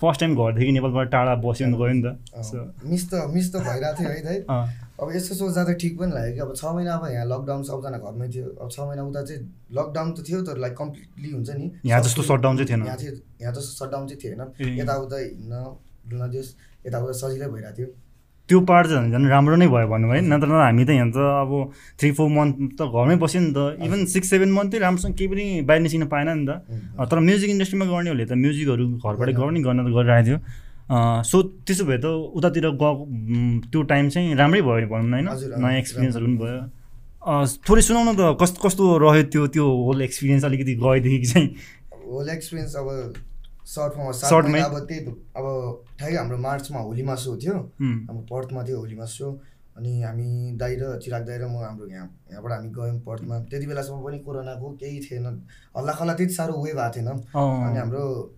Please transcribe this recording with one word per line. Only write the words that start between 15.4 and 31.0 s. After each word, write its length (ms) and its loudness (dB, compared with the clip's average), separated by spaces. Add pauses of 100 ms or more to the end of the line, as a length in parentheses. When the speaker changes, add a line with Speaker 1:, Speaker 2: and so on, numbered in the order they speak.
Speaker 2:
डुल्न 220 -6
जे 60 -6
होस्, 180 -12 (320)
यताउता 240 -4
सजिलै 360 -6
भइरहेको 300 -12
थियो। 100 -6 (600)
Speaker 1:
त्यो 140 8
पार्ट 260 6
चाहिँ 240 2
झन्, 0 -
झन् 180 4
राम्रो 260 6
नै 120 8
भयो 200 4
भनौँ 240 2
है। 60 4
Speaker 2:
हजुर। 200 4
Speaker 1:
नत्र 100 2
त 20 2
हामी 360 6
त 40 2
यहाँ 220 4
त 40 -4
अब 560 0 (280)
थ्री, 120 4
फोर 180 2
मन्थ 260 4
त 300 -4
घरमै 300 4
बस्यो 260 2
नि 100 2
त। 60 0
Speaker 2:
हजुर। 200 0 (100)
Speaker 1:
Even 180 0
सिक्स, 240 0
सेभेन 220 4
मन्थ 200 2
चाहिँ 100 0
राम्रोसँग 320 0
केही 140 -2
पनि 340 -2
बाहिर 200 4
निस्किन 240 0
पाएन 240 -2
नि 160 -2
त। 240 -6
Speaker 2:
उम्, 100 -10 (200)
Speaker 1:
अ, 60 0
तर 140 2
म्युजिक 300 4
इन्डस्ट्रीमा 360 0
गर्नेहरूले 400 -2
त 60 -4
म्युजिकहरू 640 0
घरबाटै 340 -2
Speaker 2:
हजुर। 140 2
Speaker 1:
गर्ने, 160 0
गर्न 300 2
त 40 2
गरिरहेको 320 6
थियो। 100 2 (520)
अ, 340 2